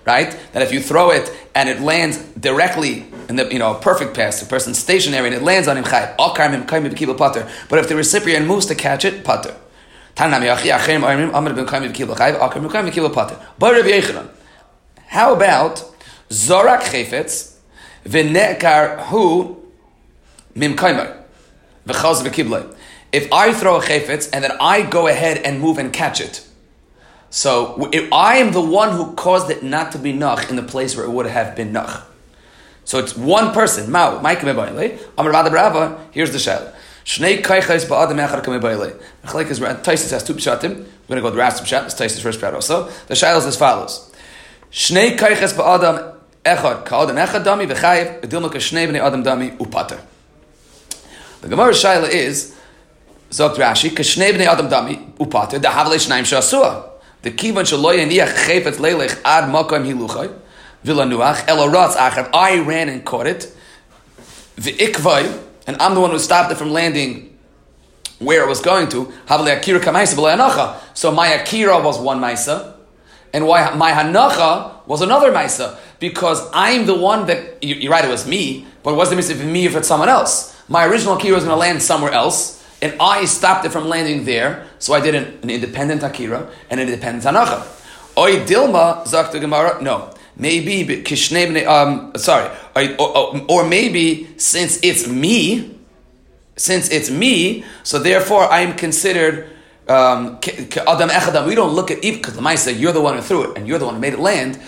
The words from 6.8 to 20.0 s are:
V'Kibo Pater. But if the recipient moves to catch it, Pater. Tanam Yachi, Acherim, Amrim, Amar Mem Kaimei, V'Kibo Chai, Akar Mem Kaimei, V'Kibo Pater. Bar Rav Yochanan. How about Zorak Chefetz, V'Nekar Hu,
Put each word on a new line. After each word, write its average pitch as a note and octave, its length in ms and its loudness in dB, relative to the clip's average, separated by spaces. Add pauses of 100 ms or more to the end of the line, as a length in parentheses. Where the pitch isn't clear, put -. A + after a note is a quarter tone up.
V'Kibo C3 260 -4
Pater. C3+ 320 0 (180)
But D#3 120 4
if D#3 100 -2
the D#3 80 -2
recipient D#3 500 0
moves G3 200 0
to D#3 80 -2
catch C#3 280 -2
it, G3 220 -4
Pater. - 300 -2 (600)
Tanam C#3+ 260 2
Yachi, B2 300 0
Acherim, C#3+ 300 2
Amrim, C#3 320 2
Amar C#3+ 200 0
Mem B2+ 120 -4
Kaimei, C3+ 260 -4
V'Kibo A2+ 260 -6
Chai, C3 140 4
Akar C3 300 -2
Mem D3+ 80 -6
Kaimei, G3 220 -4
V'Kibo D#3+ 220 -2
Pater. - 240 -4 (220)
Bar A#3 140 6
Rav A#3 100 6
Yochanan. G3 460 0 (800)
How A#3 280 4
about E3 480 2 (460)
Zorak G#3 540 4
Chefetz, - 720 -6 (480)
V'Nekar D#3 1000 2
Hu, F3+ 540 0 (920)